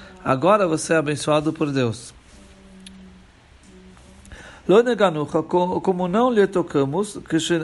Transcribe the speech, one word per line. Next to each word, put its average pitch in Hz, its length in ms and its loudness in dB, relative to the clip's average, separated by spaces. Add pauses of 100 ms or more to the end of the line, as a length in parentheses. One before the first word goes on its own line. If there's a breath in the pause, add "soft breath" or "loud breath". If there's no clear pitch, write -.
(220 loud breath)
agora 170 460 2
você 160 240 -2
é 165 60 4
abençoado 151 560 0
por 147 180 -2
Deus. 123 400 -2 (2500 loud breath)
"Lo 214 140 6
neganucha", 175 600 0
co-, 180 380 -2
como 180 260 -2
não 226 240 2
lhe 208 160 2
tocamos, 165 800 -2
que 160 140 0
she-, 170 240 -2